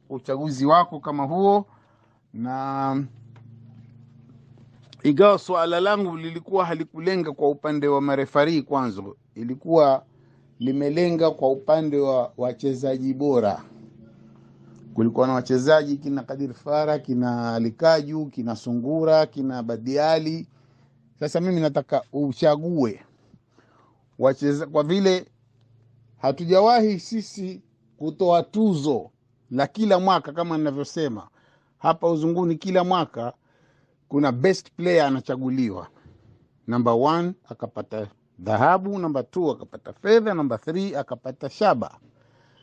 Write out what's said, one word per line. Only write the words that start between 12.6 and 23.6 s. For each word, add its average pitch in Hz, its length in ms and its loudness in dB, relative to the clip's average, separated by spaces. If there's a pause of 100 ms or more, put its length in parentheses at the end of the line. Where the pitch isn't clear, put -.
bora. 127 480 0 (1300)
Kulikuwa 117 340 2
na 131 60 0
wachezaji 139 640 2
kina 139 260 -6
Kadir 135 300 -8
Fara, 151 460 -2
kina 120 560 -2
Alikaju, 151 720 0
kina 117 300 -8
Sungura, 156 720 0
kina 131 380 -6
Badiali. 147 840 -2 (720)
Sasa 147 220 -2
mimi 180 200 0
nataka 143 420 0 (100)
uchague 147 840 0 (1200)